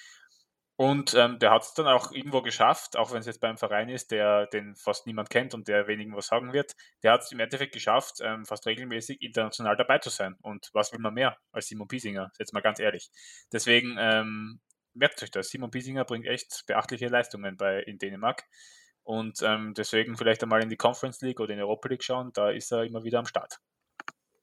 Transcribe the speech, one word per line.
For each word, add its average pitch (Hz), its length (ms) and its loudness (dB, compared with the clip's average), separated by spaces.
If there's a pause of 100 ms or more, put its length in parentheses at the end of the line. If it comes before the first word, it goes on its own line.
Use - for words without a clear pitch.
(760)
Und, 139 400 2
ähm, 120 240 6
der 110 120 8
hat's 113 220 6
dann 156 140 0
auch 127 240 4
irgendwo 135 300 -2
geschafft, 117 540 2
auch 117 160 2
wenn's 113 160 -4
jetzt 113 140 -8
beim 113 160 -2
Verein 107 320 -2
ist, 127 220 -8
der, 104 360 4
den 104 280 -6
fast - 320 -4
niemand 110 220 -6
kennt 127 240 0
und 110 140 -10
der 104 200 2
wenigen 107 280 -6
was 101 120 -8
sagen 120 240 -2
wird, 143 220 -2 (300)
der 110 100 10
hat's - 180 2
im 123 80 -10
Endeffekt 135 340 -4
geschafft, 117 480 0
ähm, 110 240 -6
fast 107 220 -8
regelmäßig 117 540 -6
international 110 540 -2
dabei 131 240 4
zu 123 100 -6
sein. 95 320 -6
Und 104 320 -12
was 107 180 0
will 113 80 -12
man 110 160 -4
mehr 127 220 0 (140)
als - 160 -8
Simon 107 200 -12
Piesinger? 101 500 -8
Jetzt - 160 -10
mal 104 80 -2
ganz 107 180 2
ehrlich. 101 300 -2 (420)
Deswegen, 120 480 2
ähm, 110 600 0 (360)
merkt 139 280 2
euch 101 80 -10
das. 95 180 -4
Simon 123 220 -8
Piesinger 127 340 -6
bringt 117 220 -6
echt - 400 -8
beachtliche 107 400 -2
Leistungen 101 500 -2
bei, 98 240 0
in 101 160 -12
Dänemark. 98 460 -4 (600)
Und, 110 380 -6
ähm, 110 340 0
deswegen 110 420 -2
vielleicht 113 260 2
einmal 113 180 2
in 110 80 -2
die 110 80 -6
Conference 120 440 0
League 127 180 -4
oder 107 120 -4
in 101 60 -6
die 101 60 -2
Europa 107 260 -2
League 127 140 -4
schauen, 127 300 -4
da 104 180 2
ist 107 200 -6
er 117 120 0
immer 113 200 -6
wieder 117 160 0
am 117 60 -2
Start. - 340 -8 (840)